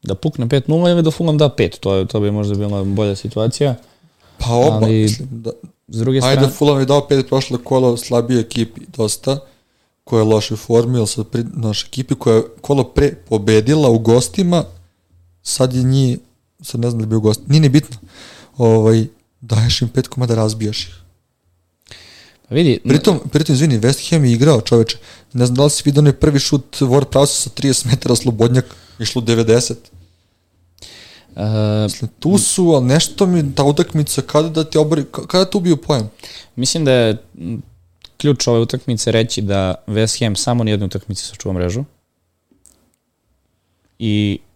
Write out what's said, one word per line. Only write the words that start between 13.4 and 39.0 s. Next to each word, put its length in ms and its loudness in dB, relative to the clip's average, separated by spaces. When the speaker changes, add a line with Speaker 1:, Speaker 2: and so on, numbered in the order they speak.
Speaker 2:
u 100 4
gostima, 680 2
sad 320 -2
je 80 -2
njih, 360 2
sad 200 -8
ne 100 -2
znam 80 -4
da 60 -2
li 40 -6
bi 80 0
u 60 2
gosti-, 240 0
nije 140 4
ni 80 6
bitno, 280 0
ovaj, 480 4
daješ 420 0
im 60 -2
pet 200 -4
komada, 260 -2
razbijaš 480 -4
ih. 120 -16
Speaker 1:
Pa 120 -12
vidi, 260 2
Speaker 2:
Pritom, 480 2
pritom, 260 0
izvini, 240 2
West 320 -2
Ham 140 2
je 80 4
igrao, 280 4
čoveče, 360 2
ne 140 0
znam 100 0
da 80 2
li 60 4
si 140 -6
vidio 160 2
onaj 140 6
prvi 240 2
šut 400 -2
Ward 280 2
Prowse 280 2
sa 160 -6
trideset 360 -2
metara 300 0
slobodnjak, 480 0
išlo 240 -6
devedeset. 680 0
Speaker 1:
E, 100 -10
Speaker 2:
Mislim, 360 -4
tu 200 2
su, 280 0
ali 200 4
nešto 400 0
mi, 280 0
ta 100 0
utakmica, 580 0
kada 280 0
da 140 -2
ti 140 -2
obori-, 260 0
ka-, 220 -12
kada 180 0
te 140 -4
ubiju 200 2
pojam? 320 -4
Speaker 1:
Mislim 280 -4
da 80 4
je, 240 2
m, 260 -10
ključ 300 0
ove 140 2
utakmice 520 -4